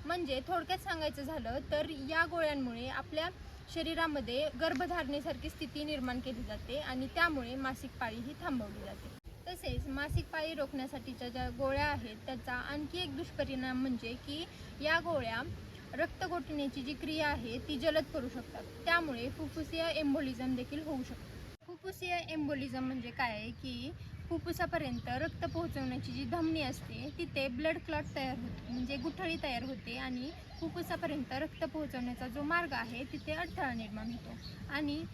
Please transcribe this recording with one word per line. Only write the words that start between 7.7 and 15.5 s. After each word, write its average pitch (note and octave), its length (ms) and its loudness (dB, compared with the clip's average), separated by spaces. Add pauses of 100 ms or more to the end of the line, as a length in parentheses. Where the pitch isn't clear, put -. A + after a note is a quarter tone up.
पाळी A3+ 160 0
ही A#3+ 240 -4
थांबवली A3 400 0
जाते. - 380 -8 (300)
तसेच F4 380 0
मासिक C#4+ 460 2
पाळी D#4+ 220 0
रोखण्यासाठीच्या C4 760 -2
ज्या B3+ 200 0
गोळ्या C4+ 380 4
आहेत, A#3+ 300 0 (100)
त्याचा C4 260 -4
आणखी C#4+ 460 -2
एक D4+ 180 -2
दुष्परिणाम C4 640 0
म्हणजे A#3+ 320 2
की C#4+ 320 -4 (380)
या D#4+ 220 6
गोळ्या B3 380 2 (500)